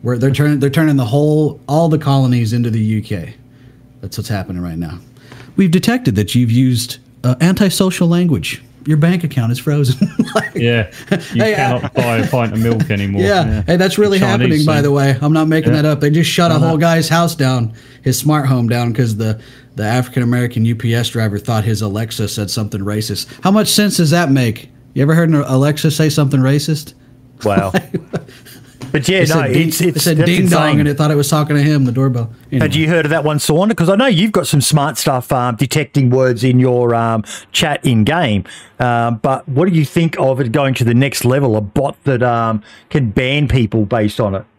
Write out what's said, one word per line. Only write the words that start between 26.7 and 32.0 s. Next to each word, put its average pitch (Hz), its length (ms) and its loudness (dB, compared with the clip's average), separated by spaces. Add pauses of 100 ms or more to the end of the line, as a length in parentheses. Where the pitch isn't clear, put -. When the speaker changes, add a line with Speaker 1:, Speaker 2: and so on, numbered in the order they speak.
Speaker 3:
Wow. 98 340 0
Speaker 1:
<laughs> 180 60 0 (1080)
Speaker 3:
But 143 160 -2
yeah, 190 100 2
Speaker 1:
It 165 120 2
Speaker 3:
no, 160 120 2
Speaker 1:
said 135 100 -2
ding, 160 160 2
Speaker 3:
it's, 160 120 -4
it's, 170 160 0
Speaker 1:
it 151 40 -2
said 160 180 0
Speaker 3:
that's 170 120 4
Speaker 1:
ding 180 180 2
dong, 165 200 2
Speaker 3:
insane. 147 120 0
Speaker 1:
and 147 80 2
it 143 80 -2
thought 151 140 0
it 151 60 0
was 143 120 0
talking 151 280 0
to 143 60 2
him, 147 220 2
the 123 80 0
doorbell. 120 380 -2 (220)